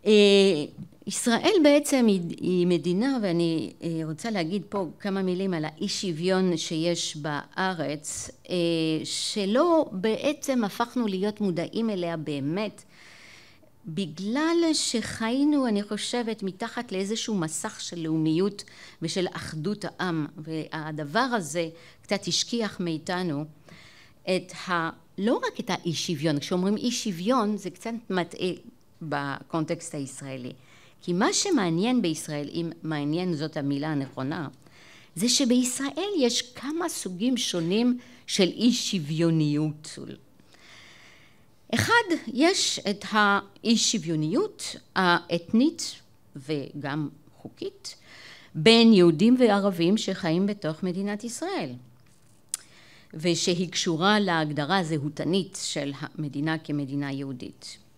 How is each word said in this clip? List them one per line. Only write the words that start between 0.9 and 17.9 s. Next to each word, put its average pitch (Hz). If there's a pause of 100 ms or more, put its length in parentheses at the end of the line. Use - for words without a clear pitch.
ישראל 233 (100)
בעצם 285
היא, 190
היא 175
מדינה, 180
ואני, 165 (100)
אה, 165 (140)
רוצה 160
להגיד 190
פה 196 (120)
כמה 196
מילים 185
על 156
האי 156
שוויון 185
שיש 165
בארץ, 151 (200)
אה, 180 (480)
שלא 277
בעצם 240
הפכנו 233
להיות 208
מודעים 196
אליה 175
באמת, 156 (1000)
בגלל 196 (160)
שחיינו, 262
אני 208
חושבת, 220
מתחת 226
לאיזשהו 208
מסך -
של -